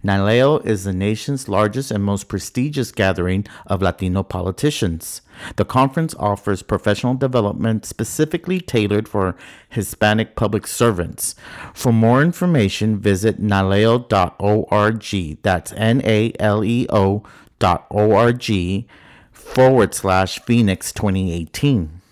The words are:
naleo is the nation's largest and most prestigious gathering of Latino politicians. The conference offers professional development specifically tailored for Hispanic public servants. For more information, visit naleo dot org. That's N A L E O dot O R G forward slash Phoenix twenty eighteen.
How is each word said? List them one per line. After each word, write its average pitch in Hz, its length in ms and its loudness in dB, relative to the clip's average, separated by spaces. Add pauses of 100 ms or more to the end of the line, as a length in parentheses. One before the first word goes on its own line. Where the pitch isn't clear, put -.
naleo 113 600 2
is 101 180 -2
the 98 80 -2
nation's 110 560 -4
largest 107 420 -2
and 101 140 -2
most 101 240 -2
prestigious 131 640 -6
gathering 95 540 0 (200)
of 95 140 -2
Latino 92 420 -2
politicians. 92 1000 -4 (340)
The 101 80 0
conference 135 520 -2
offers 101 460 -2
professional 107 520 -2
development 113 720 -2
specifically 160 720 -4
tailored 107 480 0
for 95 260 -2 (360)
Hispanic 107 680 -2
public 104 300 -2
servants. 92 680 -2 (380)
For - 180 -2
more 117 300 4
information, 127 760 0
visit 101 420 0
naleo 104 680 2
dot 92 320 2
org. 104 1040 0
That's 92 300 0
N 113 320 2
A 110 340 2
L 104 240 2
E 117 280 0
O 101 320 2 (360)
dot 90 320 2
O 107 220 2
R 117 220 4
G 98 520 -4 (460)
forward 127 600 4
slash 95 460 0
Phoenix 113 520 0
twenty 95 400 -2
eighteen. 87 800 -2